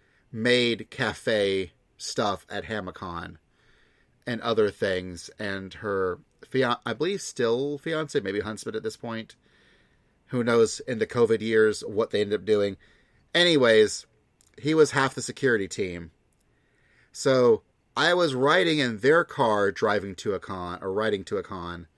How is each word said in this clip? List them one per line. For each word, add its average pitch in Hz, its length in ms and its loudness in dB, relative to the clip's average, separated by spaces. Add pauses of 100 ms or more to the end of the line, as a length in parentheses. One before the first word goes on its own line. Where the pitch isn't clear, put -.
(320)
maid 117 580 0
cafe 101 800 -2 (260)
stuff - 520 -4
at 101 160 -10
Hamicon 87 720 -10 (880)
and 120 160 -6
other 110 280 2
things, 92 680 -4
and 98 380 -8
her 95 440 -4 (300)
fian-, 123 360 0
I 117 80 -4
believe 170 280 -4
still 131 580 -2
fiance, 156 400 -4
maybe 98 200 -4
husband 107 360 -8
at 110 80 -8
this 110 120 -6
point. 113 400 -10 (920)
Who 123 160 -2
knows 117 380 4
in 120 180 -6
the 110 80 0
covid 113 340 2
years 110 400 4
what 107 300 -2
they 104 100 0
ended 101 180 0
up 92 60 -12
doing. 101 320 2 (580)
Anyways, 123 680 6 (520)
he 147 160 -2
was 156 180 6
half 135 240 0
the 131 60 -8
security 117 460 -2
team. 87 440 -8 (1000)
So 123 520 4 (320)
I 160 200 2
was 170 180 2
riding 156 460 2
in 117 200 -2
their 151 240 4
car, 104 480 0
driving 101 440 -2
to 107 180 -4
a 90 60 -4
con, 90 420 -10
or 95 120 -6
riding 104 320 0
to 104 120 -6
a 92 60 -4
con, 87 440 -12 (100)